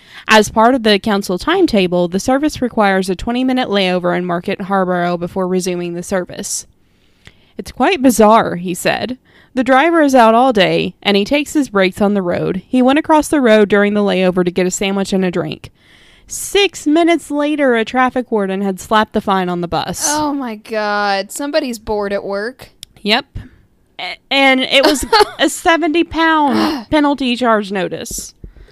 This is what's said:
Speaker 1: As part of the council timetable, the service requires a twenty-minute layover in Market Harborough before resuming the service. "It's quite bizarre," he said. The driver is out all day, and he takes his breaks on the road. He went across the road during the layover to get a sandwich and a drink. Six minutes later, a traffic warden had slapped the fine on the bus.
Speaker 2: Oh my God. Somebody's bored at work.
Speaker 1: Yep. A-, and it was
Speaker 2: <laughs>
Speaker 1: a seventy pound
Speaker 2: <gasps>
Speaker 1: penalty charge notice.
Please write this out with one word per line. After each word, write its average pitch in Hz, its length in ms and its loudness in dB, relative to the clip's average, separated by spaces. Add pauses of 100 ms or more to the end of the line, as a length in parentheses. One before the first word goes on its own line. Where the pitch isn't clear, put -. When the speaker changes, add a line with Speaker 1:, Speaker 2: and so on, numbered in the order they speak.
(280)
Speaker 1:
As 214 220 4
part 233 260 4
of 247 80 -2
the 208 160 4
council 202 380 -2
timetable, 190 720 0
the 175 120 -4
service 277 440 -2
requires 196 480 0
a 180 40 -4
twenty-minute 254 540 -2
layover 180 480 0
in 180 80 -4
Market 180 360 -4
Harborough 180 560 -2
before 180 300 -4
resuming 180 460 -4
the 175 100 -8
service. - 600 -6 (920)
"It's - 140 -12
quite 302 300 0
bizarre," 220 540 4
he 180 180 -6
said. 185 460 -4 (340)
The 254 100 0
driver 302 380 4
is 269 140 4
out 226 180 6
all 247 200 4
day, 170 500 0
and 202 140 2
he 202 80 0
takes 285 280 -2
his 285 160 0
breaks 190 320 0
on 202 120 2
the 196 80 0
road. 175 360 -2 (100)
He 254 140 2
went 262 180 4
across 311 280 2
the 302 140 0
road 214 260 6
during 202 260 2
the 208 80 0
layover 185 440 0
to 175 60 -4
get 180 140 0
a 185 60 -2
sandwich 196 400 -2
and 185 140 0
a 185 60 -2
drink. 160 400 -6 (540)
Six - 600 -4
minutes 330 420 2
later, 294 460 0
a 226 80 0
traffic 254 480 -2
warden 196 300 -2
had 196 180 -4
slapped 214 320 0
the 214 80 -2
fine 190 300 -2
on 175 100 -4
the 175 80 -4
bus. 170 400 -4
Speaker 2:
Oh 294 260 -2
my 247 220 -6
God. 208 760 -2
Somebody's 285 480 -4
bored 208 340 -4
at 196 100 -4
work. 202 460 -8 (320)
Speaker 1:
Yep. 220 240 0 (760)
A-, - 180 -10 (120)
and 269 320 2
it 269 240 2
was 302 200 0 (180)
Speaker 2:
<laughs> - 160 -10
Speaker 1:
a 294 100 2
seventy 330 560 0
pound 302 840 0
Speaker 2:
<gasps> - 20 -14
Speaker 1:
penalty 285 460 0
charge 214 380 0
notice. 175 600 -8 (380)